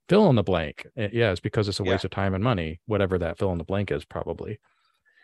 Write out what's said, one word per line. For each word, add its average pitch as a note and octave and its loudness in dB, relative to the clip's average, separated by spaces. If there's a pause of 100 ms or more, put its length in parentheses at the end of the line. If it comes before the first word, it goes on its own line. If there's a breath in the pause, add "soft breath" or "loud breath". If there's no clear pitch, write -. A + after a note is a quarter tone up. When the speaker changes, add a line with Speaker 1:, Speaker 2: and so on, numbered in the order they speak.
Speaker 1:
fill G3+ 6
in C3 6
the G2+ 4
blank, E2 -2 (100)
uh, G#2+ -4
yeah, A#2 2
it's F2+ -2
because G#2+ -2
it's G2+ -4
a G#2 -2
Speaker 2:
Yeah. F#2 0
Speaker 1:
waste F#2+ -2
of F#2 -4
time G2 0
and F#2 0
money, F2 -2
whatever G2 2
that E2+ -4
fill G2 0
in F2 -2
the E2 -4
blank G2 -2
is, - -4
probably. E2+ -8 (640 soft breath)